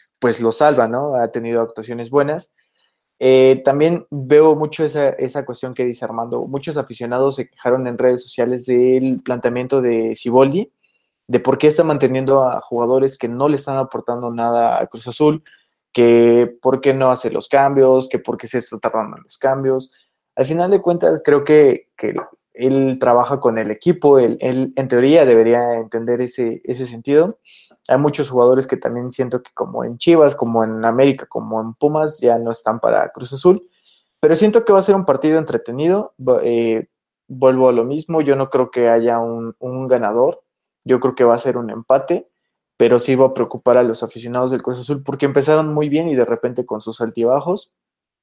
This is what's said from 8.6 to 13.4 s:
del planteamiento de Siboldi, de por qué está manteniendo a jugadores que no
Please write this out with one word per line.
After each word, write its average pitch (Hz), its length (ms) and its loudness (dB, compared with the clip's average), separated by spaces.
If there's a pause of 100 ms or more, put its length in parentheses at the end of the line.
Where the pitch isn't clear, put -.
del 127 580 2
planteamiento 123 580 -2
de 113 340 -2
Siboldi, 135 560 0 (560)
de - 120 0
por 135 180 0
qué 151 100 4
está 151 160 2
manteniendo 135 600 0
a 123 180 -2
jugadores 131 560 -2
que 123 100 -6
no 123 200 -2